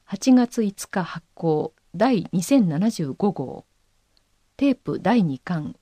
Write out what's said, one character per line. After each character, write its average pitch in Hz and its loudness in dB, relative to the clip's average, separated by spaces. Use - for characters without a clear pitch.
八 - 0
月 247 2
五 196 -4
日 185 -4
発 - -10
行、 156 -2
第 214 2
二 180 0
千 247 4
七 170 0
十 147 -6
五 202 -2
号。 - -10
テ 277 2
ー 240 0
プ - -6
第 226 2
二 143 0
巻、 165 -8